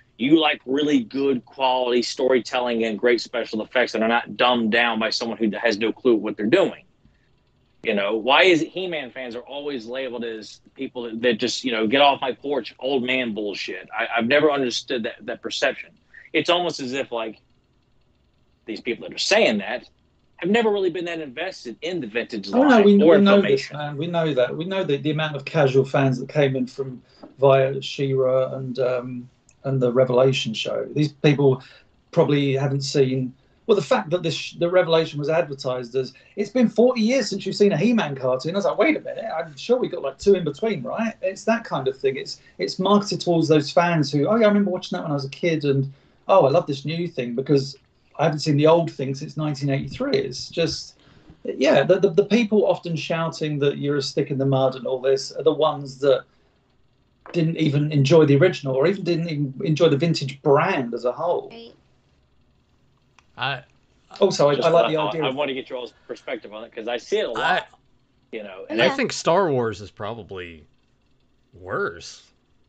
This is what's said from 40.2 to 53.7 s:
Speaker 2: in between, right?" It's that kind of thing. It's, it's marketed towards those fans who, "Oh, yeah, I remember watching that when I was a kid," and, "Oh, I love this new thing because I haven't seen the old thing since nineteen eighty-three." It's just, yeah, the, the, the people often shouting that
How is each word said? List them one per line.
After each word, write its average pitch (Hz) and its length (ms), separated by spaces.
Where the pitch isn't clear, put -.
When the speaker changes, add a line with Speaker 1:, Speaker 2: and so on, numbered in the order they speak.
Speaker 2:
in 190 80
between, 151 400
right?" 196 400
It's 196 220
that 226 180
kind 139 240
of 131 100
thing. 135 180
It's, 139 240
it's - 200
marketed 196 420
towards 165 260
those 147 240
fans 170 400
who, 147 160
"Oh, 214 80
yeah, 226 100
I 208 40
remember 202 220
watching 185 260
that 180 60
when 160 80
I 143 40
was 139 100
a 139 40
kid," 156 360
and, 139 260
"Oh, 190 180
I 131 60
love 170 160
this 139 180
new 170 240
thing 123 260
because 135 400
I 143 40
haven't 151 160
seen 151 160
the 147 120
old 165 220
thing 135 240
since 151 220
nineteen 143 340
eighty-three." 151 480
It's - 320
just, - 460
yeah, 262 400
the, 185 160
the, 196 120
the 202 140
people 214 400
often 170 300
shouting 160 640
that 143 200